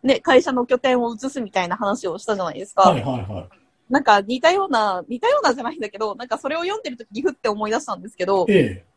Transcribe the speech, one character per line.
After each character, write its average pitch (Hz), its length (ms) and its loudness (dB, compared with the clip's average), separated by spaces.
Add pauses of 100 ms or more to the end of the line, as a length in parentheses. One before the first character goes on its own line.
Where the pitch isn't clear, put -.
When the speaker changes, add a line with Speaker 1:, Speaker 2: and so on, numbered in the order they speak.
Speaker 1:
ね、 254 180 4
会 269 220 6
社 285 80 -2
の 247 160 0
拠 247 120 0
点 254 220 2
を 233 140 -2
移 214 40 -14
す 269 220 -8
み 208 100 -8
た 185 120 0
い 175 60 -4
な 180 80 -2
話 202 320 -2
を 170 100 -6
し - 60 -16
た 220 100 -2
じ 196 60 -4
ゃ 180 40 -2
な 156 100 -6
い - 40 -12
で - 60 -10
す - 100 -20
か。 190 80 6
Speaker 2:
は 185 140 8
い 113 60 -4
は 127 160 -4
い 107 120 -8
は 92 120 -8
い。 - 60 -18 (420)
Speaker 1:
な 269 100 2
ん - 20 -8
か 208 200 6
似 240 180 -4
た 320 100 4
よ 392 160 0
う - 40 -8
な、 202 380 0
似 233 120 -8
た 453 80 0
よ 571 140 2
う 359 40 0
な 254 80 2
じ 277 60 -8
ゃ - 20 -8
な - 100 -6
い - 40 -14
ん - 40 -12
だ 208 100 -8
け 196 80 -16
ど、 214 160 -4
な 226 100 -12
ん 247 40 -16
か - 100 -4
そ 277 100 -8
れ 311 80 -2
を 330 40 -4
読 392 200 -6
ん - 20 -20
で 302 80 -8
る 247 60 -12
時 - 160 -20
に 226 100 -8
ふ 330 80 0
っ 254 40 -12
て - 140 -4
思 208 200 -4
い - 20 -4
出 233 80 0
し 285 60 -6
た 214 100 -8
ん 180 80 -14
で 202 60 -16
す - 80 -20
け 180 100 -4
ど、 190 220 2
Speaker 2:
え 123 340 2
え。 - 20 -20 (120)